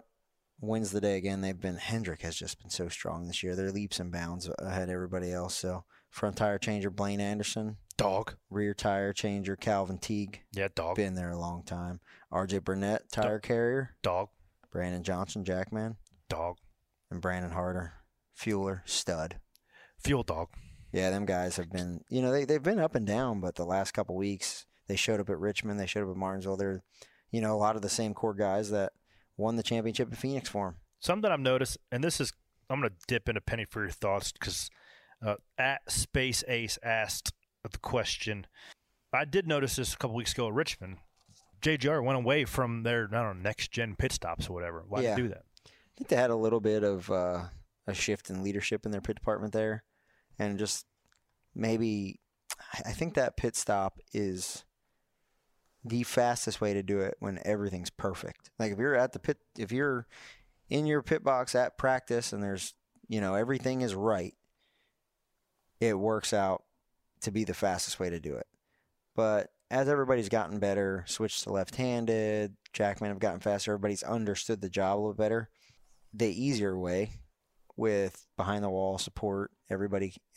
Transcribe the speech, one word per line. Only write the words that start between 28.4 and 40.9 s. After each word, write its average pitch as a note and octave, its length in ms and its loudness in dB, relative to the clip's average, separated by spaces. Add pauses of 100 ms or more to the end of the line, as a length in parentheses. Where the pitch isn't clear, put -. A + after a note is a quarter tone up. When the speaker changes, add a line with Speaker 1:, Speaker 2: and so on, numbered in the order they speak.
Speaker 1:
that G2+ 220 2 (440)
won A2+ 200 0
the A2 60 2
championship A2+ 480 0
at A2+ 80 -8
Phoenix C3+ 300 -4
for G2+ 200 -2
'em. F2 80 -8 (240)
Speaker 2:
Something G#3 300 0
I've D3+ 100 2
noticed, C3 360 2 (160)
and B2 100 -2
this D#3+ 180 2
is, C3 120 -2 (380)
I'm C3+ 100 -2
gonna A2 140 0 (120)
dip A#2+ 220 0
into A2 120 0
Penny A2+ 260 -2
for - 160 -4
your F#2+ 80 -2
thoughts G2 420 0
'cause, - 380 -6 (500)
uh, G#2 160 0 (220)
at C3+ 320 0
Space - 580 0
Ace A#2 340 -2
asked A2+ 500 -2 (300)
the - 160 -8
question. G#2 680 -2 (640)
I C#3 140 2
did F3 200 2
notice C#3+ 300 2
this B2+ 160 -2
a - 60 -10
couple A2+ 180 -2
weeks A#2 160 -2
ago A#2+ 160 0
at G#2+ 60 -2
Richmond. F#2+ 440 -4 (640)